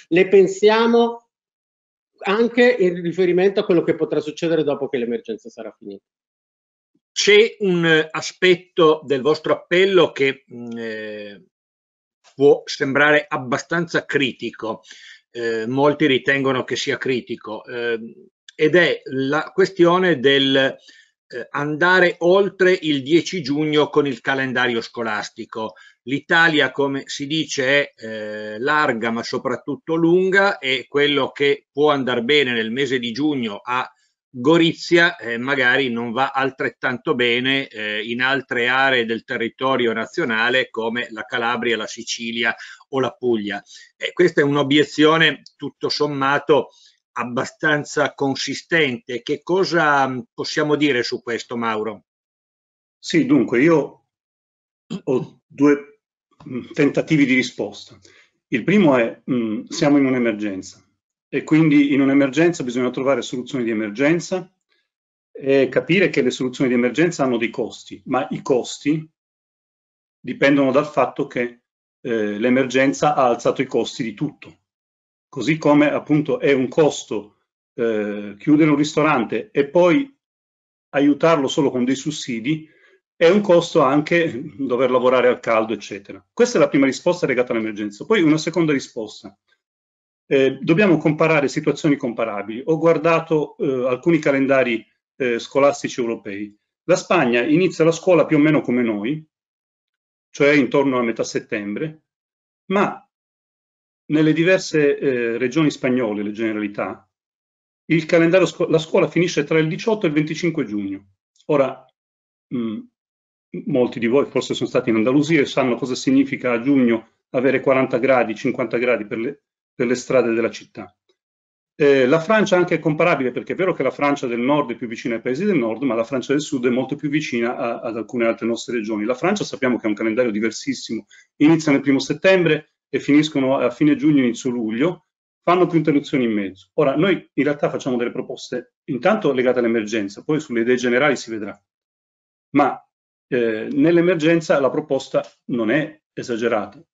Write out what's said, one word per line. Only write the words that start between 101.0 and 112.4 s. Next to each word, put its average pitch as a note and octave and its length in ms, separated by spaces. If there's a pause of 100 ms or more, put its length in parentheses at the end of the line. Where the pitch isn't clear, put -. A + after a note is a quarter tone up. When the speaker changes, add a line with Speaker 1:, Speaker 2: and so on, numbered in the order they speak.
Speaker 3:
a - 20
metà A#2 220
settembre, G#2 800 (640)
ma F#3+ 380 (1000)
nelle D#3 260
diverse, D#3+ 640
eh, A#2+ 400
regioni C3+ 320
spagnole, A#2+ 520
le G#2 100
generalità, G#2 760 (800)
il D#3+ 200
calendario E3+ 400
sco-, - 220
la D#3+ 100
scuola D#3+ 300
finisce E3 360
tra D#3+ 140
il D#3+ 100
diciotto G#3 380
e - 20
il D3 60
venticinque D#3 500
giugno. G2 480 (340)
Ora, C#3 380 (720)